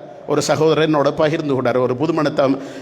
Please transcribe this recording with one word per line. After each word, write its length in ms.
ஒரு 160
சகோதரர் 480
என்னோட 200
பகிர்ந்து 440
கொண்டார், 220
ஒரு 200
புதுமண 360
தம்-, 260